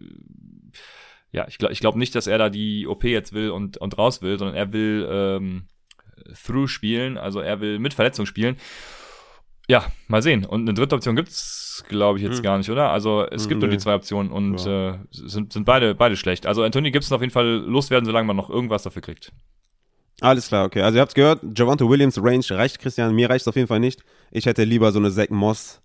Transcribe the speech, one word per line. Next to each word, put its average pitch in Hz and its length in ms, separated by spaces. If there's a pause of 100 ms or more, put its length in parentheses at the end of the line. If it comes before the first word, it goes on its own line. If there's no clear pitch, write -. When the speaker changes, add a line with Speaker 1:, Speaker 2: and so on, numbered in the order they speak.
(1300)
Speaker 1:
ja, - 160
ich - 80
gl-, 107 140
ich - 100
glaub 107 160
nicht, 123 180
dass 117 120
er 104 100
da 107 140
die 104 360
O 101 100
P 123 140
jetzt 107 220
will 107 180
und, 98 280
und 92 180
raus 117 240
will, 95 180
sondern 98 180
er 101 180
will, 107 360
ähm, 95 520 (800)
through 131 240
spielen, 120 480
also 98 240
er 98 220
will 104 160
mit 139 160
Verletzung 110 320
spielen. 117 300 (1120)
Ja, 123 180 (200)
mal 110 140
sehen. 127 240
Und 110 180
eine 113 120
dritte 139 220
Option 117 200
gibt's, - 720
glaub 104 300
ich, 101 40
jetzt 113 140
Speaker 2:
Hm. 120 60
Speaker 1:
gar 98 160
nicht, 98 100
oder? 127 220
Also 107 360
es 107 180
Speaker 2:
Hm, 104 40
Speaker 1:
gibt 107 140
nur 104 80
die 101 60
Speaker 2:
nee. 98 40
Speaker 1:
zwei 104 140
Optionen 98 360
und, 98 360
Speaker 2:
Ja. 95 300
Speaker 1:
äh, - 20 (140)
sind, 101 420
sind 107 100
beide, 117 300
beide 113 240
schlecht. - 280
Also 104 160
Anthony 131 280
Gibson 139 260
auf 117 60
jeden 123 100
Fall 120 140
loswerden, 120 580
solange 113 220
man 101 100
noch 98 140
irgendwas 107 320
dafür 87 180
kriegt. - 320 (880)
Speaker 2:
Alles 127 260
klar, 98 180
okay. 95 160
Also 110 160
ihr - 20
habt's 139 140
gehört, 147 260 (180)
Javonte 123 300
Williams 135 340
Range 123 280
reicht 107 280
Christian, 117 360
mir 120 160
reicht's 127 180
auf 110 80
jeden 127 120
Fall 110 120
nicht. 127 220 (280)
Ich 110 140
hätte 113 200
lieber 110 280
so 104 60
eine 104 120
Zach 101 200
Moss, 107 540